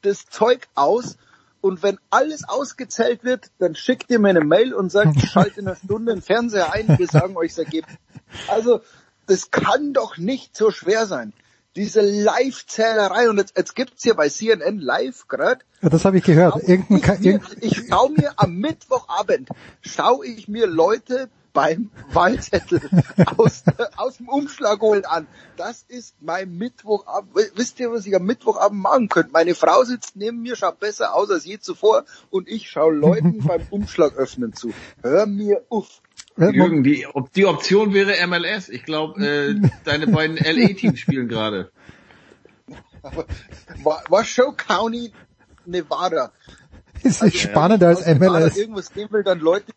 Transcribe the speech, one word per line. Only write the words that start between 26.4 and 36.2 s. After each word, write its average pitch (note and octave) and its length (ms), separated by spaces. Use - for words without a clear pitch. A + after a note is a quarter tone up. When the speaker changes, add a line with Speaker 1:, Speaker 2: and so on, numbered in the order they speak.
Speaker 1:
Mittwochabend. G#3 800
W-, G3+ 180
wisst A#3 240
ihr, A#3+ 140
was G#3+ 140
ich G3 100
am F3+ 80
Mittwochabend G3+ 560
machen A#3 280
könnte? - 240
Meine E3 220
Frau E3+ 300
sitzt A#3+ 320
neben A3+ 260
mir, A#3+ 140
schaut - 240
besser G#3 340
aus G3+ 160
als F3+ 140
je G3 160
zuvor G#3 440
und F#3+ 180
ich G#3+ 200
schau D#3 220
Leuten D#3+ 520
<laughs> C3+ 40
beim E3+ 240
Umschlag F3+ 460
öffnen B2 380
zu. A#2 180
Hör E3+ 240
mir G3+ 420
auf. - 320